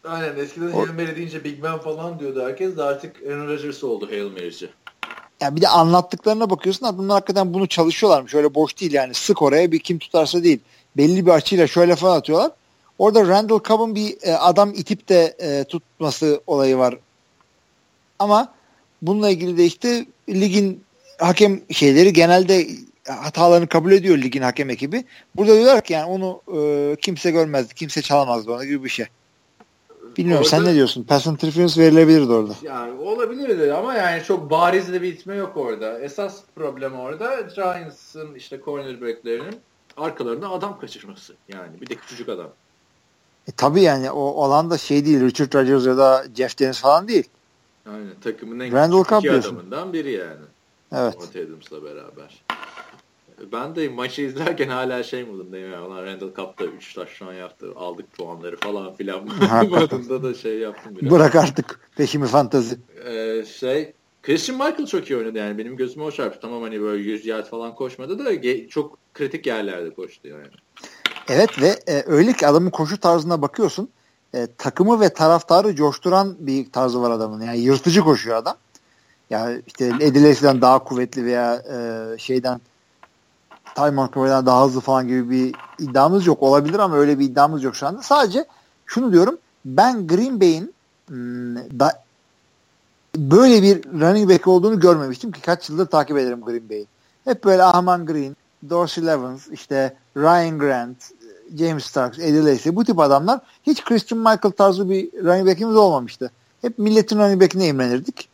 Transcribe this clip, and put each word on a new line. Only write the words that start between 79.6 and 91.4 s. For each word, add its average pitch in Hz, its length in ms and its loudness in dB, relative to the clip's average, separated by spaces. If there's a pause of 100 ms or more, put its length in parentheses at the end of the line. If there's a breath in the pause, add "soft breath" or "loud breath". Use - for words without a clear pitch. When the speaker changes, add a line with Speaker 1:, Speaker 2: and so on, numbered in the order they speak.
Speaker 2:
işte 123 340 -4
Eddie 143 220 4
Lacy'den 139 380 6
daha 127 240 6
kuvvetli 123 400 -6
veya, 120 300 0
e, 113 640 -10
şeyden, 127 420 -4 (1120)
Ty 147 160 0
Montgomery'den 135 560 0
daha 127 180 6
hızlı 131 160 0
falan 131 280 0
gibi 123 220 -2
bir 127 240 0 (240)
iddiamız 156 480 2
yok. 151 160 2
Olabilir 147 360 4
ama 185 180 0
öyle 143 220 4
bir 139 60 2
iddiamız 143 380 2
yok 131 140 -6
şu 139 100 -6
anda. 208 160 -6
Sadece 269 420 2 (420 soft breath)
şunu 240 260 -2
diyorum. 190 260 4 (260)
Ben 196 420 0
Green 214 340 0
Bay'in, 175 340 2 (340)
hmm, 123 480 -10